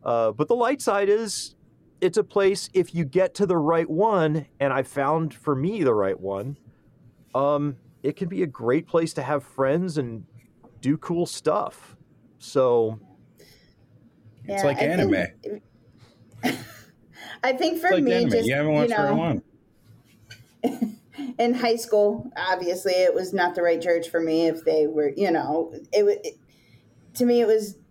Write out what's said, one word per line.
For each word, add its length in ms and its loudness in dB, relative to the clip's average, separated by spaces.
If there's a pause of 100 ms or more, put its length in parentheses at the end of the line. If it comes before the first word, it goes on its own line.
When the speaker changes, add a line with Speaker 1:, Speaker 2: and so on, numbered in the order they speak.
Speaker 1:
Uh, 280 2
but 160 -2
the 80 2
light 260 0
side 280 0
is, 460 -2 (460)
it's 160 2
a 60 2
place, 500 0
if 200 0
you 120 0
get 300 0
to 100 0
the 120 0
right 320 2
one, 560 0 (140)
and 140 2
I 100 0
found 500 -2
for 220 -2
me 280 -2
the 100 4
right 260 0
one, 380 -6 (760)
um, 440 0 (260)
it 140 -2
can 100 -6
be 160 -4
a 40 -2
great 400 -2
place 260 0
to 100 -6
have 220 -4
friends 520 -2
and 280 -6 (560)
do 160 0
cool 280 -4
stuff. 680 -4 (440)
So 600 2 (1400)
Speaker 2:
It's 180 -4
Speaker 3:
Yeah, 60 2
Speaker 2:
like 120 0
Speaker 3:
I 60 0
Speaker 2:
anime. 260 0 (300)
Speaker 3:
think, 220 -12 (800)
<laughs> 140 -2 (840)
I 100 0
think 260 -2
for 80 0
Speaker 2:
It's 80 4
like 80 2
Speaker 3:
me, 100 2
Speaker 2:
anime. 180 2
Speaker 3:
just, 180 2
Speaker 2:
You 60 2
haven't 180 0
Speaker 3:
you 60 2
Speaker 2:
watched 100 2
very 200 0
Speaker 3:
know, 60 2
Speaker 2:
long. 260 0 (1200)
Speaker 3:
<laughs> 340 -6 (400)
in 140 2
high 240 0
school, 580 0
obviously, 580 -2
it 200 4
was 200 -2
not 220 0
the 60 -2
right 200 2
church 280 0
for 100 -2
me. 280 2
If 180 -4
they 220 2
were, 280 0
you 160 0
know, 420 -2 (200)
it 100 4
wa-, 80 4 (100)
it, 120 -10 (800)
to 120 0
me, 140 4
it 80 4
was 300 0 (120)